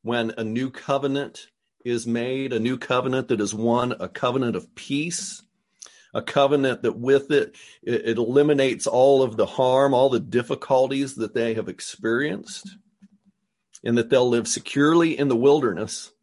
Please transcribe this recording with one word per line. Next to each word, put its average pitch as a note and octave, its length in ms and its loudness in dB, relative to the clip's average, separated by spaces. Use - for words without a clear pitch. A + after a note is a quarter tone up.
when A#2 340 -2
a A2+ 80 -6
new B2 260 -4
covenant C#3 760 -4
is A#2+ 200 -4
made, B2+ 460 -4
a A2+ 80 -2
new B2 160 -2
covenant B2+ 520 -2
that A2 120 0
is G#2 140 -2
one, A#2 380 0
a F#2 160 -8
covenant B2 480 -2
of - 180 -10
peace, - 680 -8
a G#2+ 60 -4
covenant C#3 600 0
that A2 140 -2
with C3+ 360 2
it, C#3 240 0
it, A2+ 280 -2
it A2+ 80 0
eliminates C3+ 680 2
all C#3 380 4
of A2 120 -4
the G#2+ 100 2
harm, C3+ 460 2
all C3 160 4
the A#2+ 120 2
difficulties C3 960 -2
that A2+ 180 -6
they A#2 200 -2
have G#2 140 -6
experienced, - 1080 -6
and A#2 160 0
that A#2 120 -2
they'll B2+ 180 4
live A#2 180 2
securely D#3+ 720 2
in C#3+ 80 0
the C#3 80 2
wilderness. A#2+ 760 2